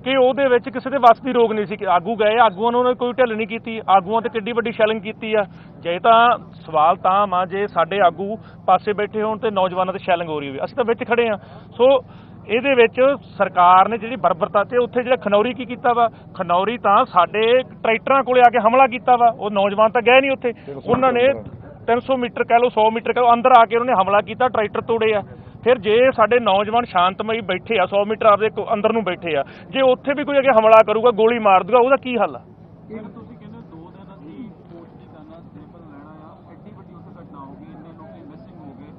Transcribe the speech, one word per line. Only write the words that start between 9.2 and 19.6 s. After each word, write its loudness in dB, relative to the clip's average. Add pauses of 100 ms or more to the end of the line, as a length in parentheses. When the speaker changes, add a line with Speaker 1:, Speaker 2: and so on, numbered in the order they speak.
Speaker 1:
ਹੋਣ -4
ਤੇ -4
ਨੌਜਵਾਨਾਂ -2
ਤੇ -10
ਸ਼ੈਲਿੰਗ -2
ਹੋ -6
ਰਹੀ -10
ਹੋਵੇ, -8
ਅਸੀਂ -12
ਤਾਂ -2
ਵਿੱਚ -4
ਖੜੇ 0
ਆ। -4 (400)
ਸੋ 4 (580)
ਇਹਦੇ -2
ਵਿੱਚ 2 (360)
ਸਰਕਾਰ 4
ਨੇ -4
ਜਿਹੜੀ -8
ਬਰਬਰਤਾ -2
ਤੇ -4
ਉੱਥੇ -2
ਜਿਹੜਾ 0
ਖਨੌਰੀ 0
ਕੀ -10
ਕੀਤਾ -2
ਵਾ, 2 (260)
ਖਨੌਰੀ -2
ਤਾਂ 2
ਸਾਡੇ 0 (400)
ਟਰੈਕਟਰਾਂ 0
ਕੋਲੇ 2
ਆ 8
ਕੇ -2
ਹਮਲਾ 4
ਕੀਤਾ 0
ਵਾ, 2 (100)
ਉਹ -8
ਨੌਜਵਾਨ 0